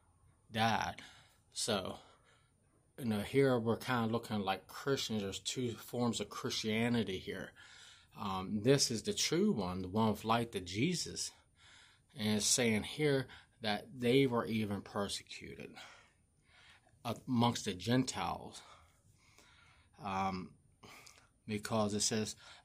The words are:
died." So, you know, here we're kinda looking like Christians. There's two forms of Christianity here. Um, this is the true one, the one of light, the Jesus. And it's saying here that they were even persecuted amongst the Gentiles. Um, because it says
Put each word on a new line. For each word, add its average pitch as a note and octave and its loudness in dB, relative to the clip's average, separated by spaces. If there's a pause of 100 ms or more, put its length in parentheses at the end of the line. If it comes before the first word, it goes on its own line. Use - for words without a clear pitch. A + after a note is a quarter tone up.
(520)
died." A2 0 (520)
So, F#2+ -2 (1000)
you A#2+ -6
know, G#2+ 2
here C3 4
we're A2+ 2
kinda A#2 0
looking A2+ -2
like G2 -2
Christians. B2 -2
There's G2 -6
two B2 -4
forms A#2+ -2
of G#2 -4
Christianity A2 0
here. F2+ -8 (680)
Um, G2 -2
this C#3 4
is A2 -2
the G2+ -2
true G3 2
one, F#2 -2
the F#2 -8
one A2 4
of G#2 -2
light, A#2 2
the G2 -4
Jesus. G2+ -2 (880)
And G#2+ 0
it's G#2 0
saying A2+ 4
here C#3 2 (320)
that G#2 -2 (120)
they B2+ 6
were A#2 2
even G#2 -2
persecuted - -6 (1300)
amongst A#2+ 2
the G2+ -2
Gentiles. F#2+ -2 (1400)
Um, F#2+ -2 (960)
because G#2+ 0
it G#2 -2
says G#2+ 0 (280)